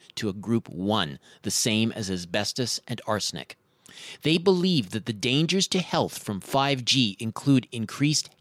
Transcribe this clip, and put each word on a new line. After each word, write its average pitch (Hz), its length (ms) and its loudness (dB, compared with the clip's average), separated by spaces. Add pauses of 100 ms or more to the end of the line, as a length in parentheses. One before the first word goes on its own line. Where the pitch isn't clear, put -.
(160)
to 110 120 -4
a 95 60 -2
group 104 360 -2
one, 92 500 -2 (240)
the 101 80 -2
same 110 400 2
as 104 180 -6
asbestos 98 760 -4
and 117 180 -6
arsenic. 98 520 -4 (680)
They 165 160 4
believe 175 500 4
that 110 160 -6
the 120 80 -2
dangers 151 560 2
to 185 100 0
health 143 380 0
from 101 220 -6
five 135 440 0
G 113 360 2
include 123 520 2
increased 143 580 0 (120)